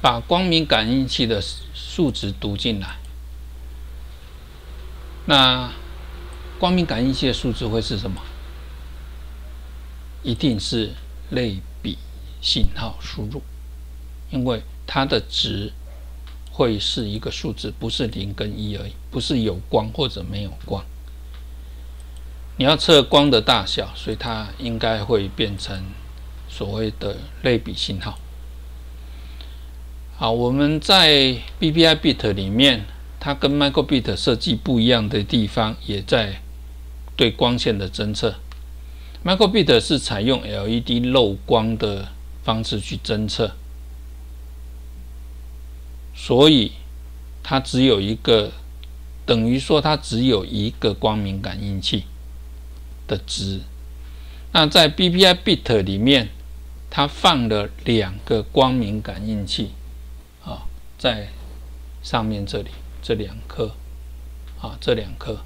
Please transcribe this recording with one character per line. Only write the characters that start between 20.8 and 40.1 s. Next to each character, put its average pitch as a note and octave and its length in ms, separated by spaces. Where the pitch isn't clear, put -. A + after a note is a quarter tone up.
你 B2+ 80
要 D3+ 100
测 D3+ 260
光 C#3+ 280
的 A#2 120
大 A2+ 240
小， - 300
所 - 160
以 A2 60
它 A2 400
应 A#2 200
该 A2+ 240
会 G2+ 280
变 G2+ 280
成 F#2+ 280
所 G2+ 220
谓 G#2+ 280
的 G2+ 160
类 B2+ 140
比 A2 160
信 F#2 280
号。 - 180
好， A2+ 160
我 A#2+ 180
们 D3 300
在 D3 560
B D#3 140
P D#3+ 140
I D#3+ 100
bit C3+ 380
里 F#2+ 160
面， A#2 340
它 C#3+ 120
跟 C#3 240
microbit C#3 600
设 B2+ 180
计 C3 180
不 A#2 280
一 A2+ 60
样 A2+ 200
的 G#2 160
地 G#2+ 240
方， A2 380
也 G2+ 160
在 G#2 400
对 A2+ 160
光 B2 260
线 A2+ 200
的 G2 120
侦 G#2+ 240
测。 G#2 220
microbit F#3 560
是 C#3 200
采 A2 220